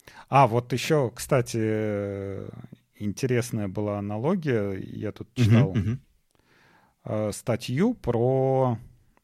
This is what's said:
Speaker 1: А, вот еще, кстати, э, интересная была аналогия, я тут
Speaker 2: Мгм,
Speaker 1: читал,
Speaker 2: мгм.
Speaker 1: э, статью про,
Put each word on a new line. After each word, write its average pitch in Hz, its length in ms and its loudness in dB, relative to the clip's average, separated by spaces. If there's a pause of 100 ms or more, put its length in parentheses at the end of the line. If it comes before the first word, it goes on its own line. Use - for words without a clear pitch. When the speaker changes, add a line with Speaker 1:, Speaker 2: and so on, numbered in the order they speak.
(300)
Speaker 1:
А, 135 180 8
вот 120 260 0
еще, 135 360 0
кстати, - 520 -2
э, 101 880 -2 (480)
интересная 113 680 -2
была 104 320 -4
аналогия, 110 760 -2
я 104 380 -8
тут - 160 -14 (100)
Speaker 2:
Мгм, 123 80 4
Speaker 1:
читал, 113 300 6
Speaker 2:
мгм. 110 240 0 (1040)
Speaker 1:
э, 107 300 -2
статью 127 600 0
про, 131 840 2 (440)